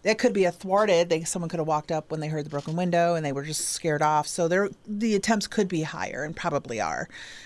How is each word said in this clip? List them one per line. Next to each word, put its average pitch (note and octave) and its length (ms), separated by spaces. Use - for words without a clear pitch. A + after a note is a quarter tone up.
that G#3+ 120
could A#3+ 160
be F#3+ 120
a F3 80
thwarted. F#3+ 580
They, E3 140
someone E3+ 260
could E3+ 80
have D#3 80
walked D3+ 260
up D#3 180
when D#3 100
they D3+ 80
heard D#3 180
the D3+ 40
broken D3 260
window E3+ 380
and D#3+ 120
they C#3 60
were C#3 100
just D3+ 280
scared D3+ 300
off. D3+ 280
So E3+ 200
there, G3 220
the G#3+ 300
attempts G#3 320
could G#3 200
be E3 140
higher D3 420
and D#3+ 120
probably C3+ 440
are. D#2 280